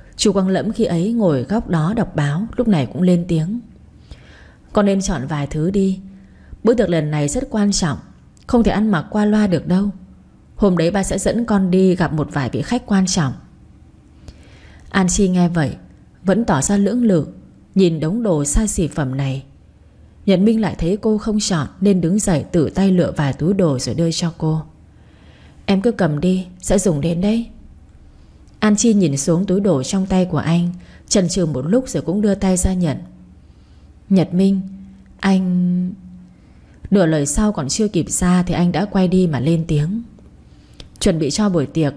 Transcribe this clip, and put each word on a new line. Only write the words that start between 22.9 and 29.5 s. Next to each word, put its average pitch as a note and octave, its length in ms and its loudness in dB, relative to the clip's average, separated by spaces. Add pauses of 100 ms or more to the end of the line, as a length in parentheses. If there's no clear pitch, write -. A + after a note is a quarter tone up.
lựa F3 240 2
vài C#3+ 160 0
túi E3 220 0
đồ D#3+ 240 2
rồi B2 160 -6
đưa E3 160 0
cho D#3+ 280 -4
cô. D#3 240 -2 (1040)
"Em G3 140 2
cứ A#3 120 2
cầm D#3 280 -2
đi, F#3 260 0 (140)
sẽ F#3 180 0
dùng E3+ 220 0
đến E3 200 -2
đấy." A3 260 0 (1120)
An G#3+ 180 4
Chi A3+ 180 2
nhìn E3 220 2
xuống F3 300 0
túi F#3 140 0